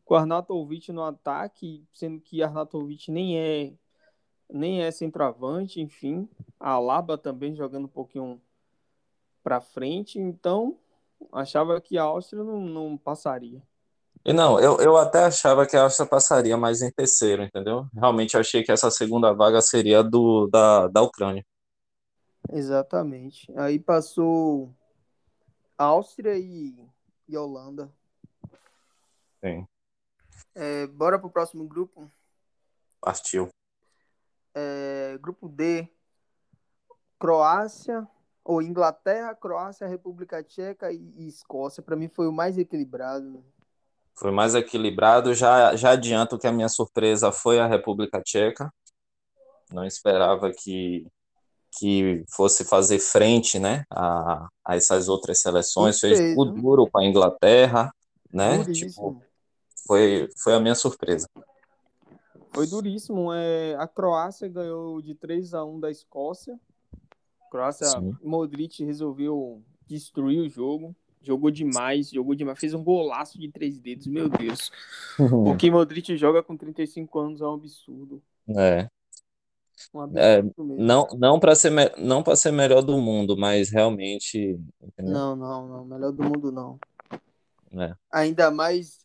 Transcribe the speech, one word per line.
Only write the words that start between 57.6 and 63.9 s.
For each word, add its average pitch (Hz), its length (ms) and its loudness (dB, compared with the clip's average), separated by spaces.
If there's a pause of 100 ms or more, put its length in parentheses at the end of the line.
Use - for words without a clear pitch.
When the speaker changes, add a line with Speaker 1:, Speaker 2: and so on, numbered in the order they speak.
Speaker 2:
né? 104 260 2
Speaker 1:
Duríssimo. 180 560 -6
Speaker 2:
Tipo, 123 80 -20 (640)
foi, 101 420 4 (140)
foi 113 120 4
a 113 60 4
minha 113 140 2
surpresa. - 540 -4 (1200)
Speaker 1:
Foi 151 140 -2
duríssimo. 196 640 -6
É, 165 440 -4
a 151 100 -8
Croácia 180 640 -4